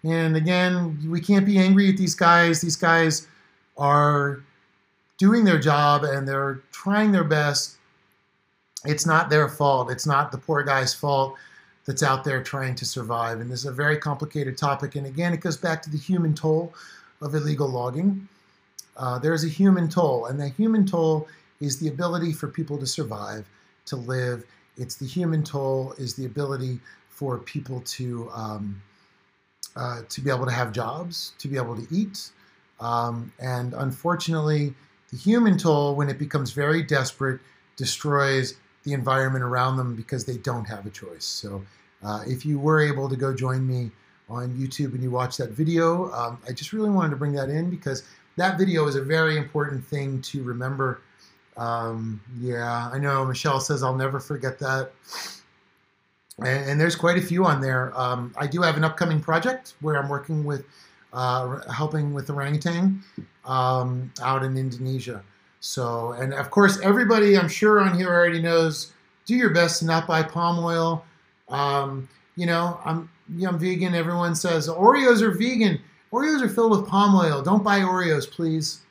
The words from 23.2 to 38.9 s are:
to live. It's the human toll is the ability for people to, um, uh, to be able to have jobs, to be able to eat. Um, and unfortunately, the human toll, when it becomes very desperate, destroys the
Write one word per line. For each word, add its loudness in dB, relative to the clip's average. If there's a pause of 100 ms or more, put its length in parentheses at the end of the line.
to -8
live. -4 (320)
It's -10
the -10
human -2
toll -4
is -8
the -8
ability -6 (280)
for -6
people -10
to, -10
um, -10 (920)
uh, -8
to -10
be -2
able 0
to -2
have -2
jobs, -8
to -12
be -6
able -4
to -10
eat. -4 (480)
Um, -4
and -4
unfortunately, -2 (360)
the -12
human 4
toll, 2
when 0
it -6
becomes -4
very 0
desperate, -2 (360)
destroys 0 (260)
the -6